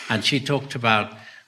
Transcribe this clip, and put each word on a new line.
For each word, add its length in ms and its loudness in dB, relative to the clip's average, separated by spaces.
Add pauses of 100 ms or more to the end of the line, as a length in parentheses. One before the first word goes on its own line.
and 140 0
she 160 2
talked 360 -2
about 420 2 (300)